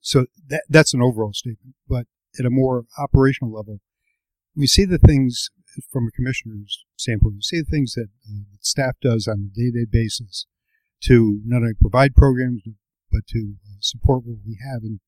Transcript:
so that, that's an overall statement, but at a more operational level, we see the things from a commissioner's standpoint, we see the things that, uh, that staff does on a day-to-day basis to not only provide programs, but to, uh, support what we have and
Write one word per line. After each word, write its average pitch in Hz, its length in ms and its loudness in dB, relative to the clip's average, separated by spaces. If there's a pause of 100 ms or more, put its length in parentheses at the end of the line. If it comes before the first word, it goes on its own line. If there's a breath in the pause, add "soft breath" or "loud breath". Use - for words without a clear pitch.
so 131 260 2 (220)
that, 147 200 -6
that's 151 260 4
an 123 80 0
overall 110 300 -2
statement, 123 420 -14 (140)
but 123 180 -6 (320)
at 123 80 -2
a 120 40 0
more 127 340 0 (120)
operational 135 560 2
level, 107 280 -14 (720)
we 147 120 0
see 196 180 4
the 180 140 -2
things 135 520 6 (400)
from 120 160 -4
a 113 60 -8
commissioner's 113 720 -8 (120)
standpoint, 107 380 0
we 101 80 -14
see - 160 -6
the 156 120 -6
things 143 240 -2
that, 113 120 -8 (180)
uh, 104 280 -14
that - 120 -20
staff 131 380 -2
does 113 240 0
on 101 240 -6
a 95 40 -20
day-to-day 117 360 -4
basis 113 560 -6 (560)
to 110 420 4
not 120 140 -2
only 113 160 -2
provide 127 400 2
programs, 127 480 4 (480)
but 107 180 -4
to, 104 260 -6 (120)
uh, 101 140 -20
support 127 440 -2
what 117 220 -12
we 110 180 -12
have 131 180 -10
and 107 240 -10